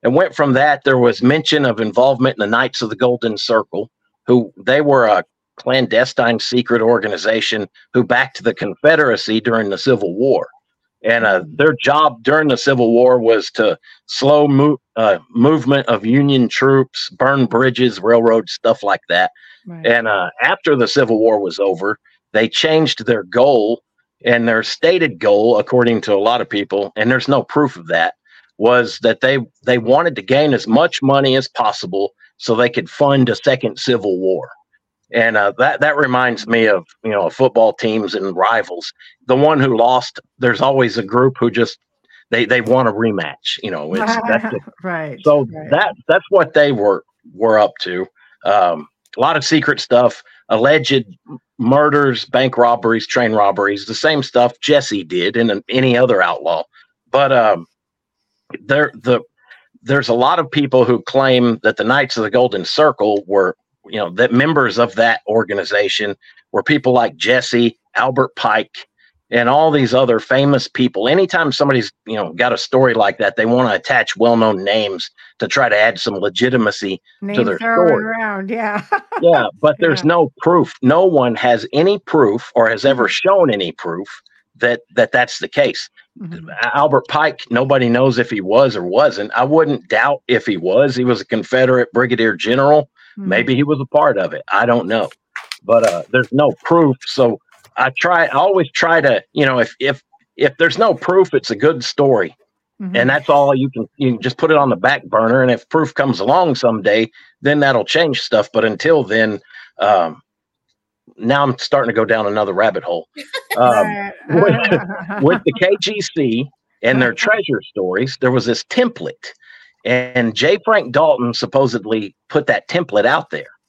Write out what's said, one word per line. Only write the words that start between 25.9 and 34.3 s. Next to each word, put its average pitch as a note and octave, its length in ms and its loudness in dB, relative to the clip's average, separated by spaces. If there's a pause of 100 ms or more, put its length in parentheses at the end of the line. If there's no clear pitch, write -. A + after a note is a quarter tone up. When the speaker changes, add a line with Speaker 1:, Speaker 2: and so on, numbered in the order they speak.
Speaker 1:
to G#2+ 120 0
a - 40 2
lot A2+ 220 0
of G2 80 -8
people, G2+ 480 -4
and A2 140 0
there's C3 180 -2
no C#3 160 2
proof D3 320 -2
of E2+ 120 -20
that, E2 260 -2 (440)
was A#2 440 0
that A2+ 180 0
they, C3+ 180 0 (260)
they B2 140 0
wanted C3+ 380 0
to G#2 60 -10
gain C#3 320 2
as G#2+ 120 -4
much C#3 360 0
money C#3 340 2
as C3+ 120 -2
possible G2 640 -4 (240)
so - 180 -2
they A#2+ 160 -2
could G#2+ 200 -6
fund C#3 380 2
a A2+ 80 -2
second - 420 -2
civil G2+ 400 -2
war. F#2 300 -4 (640)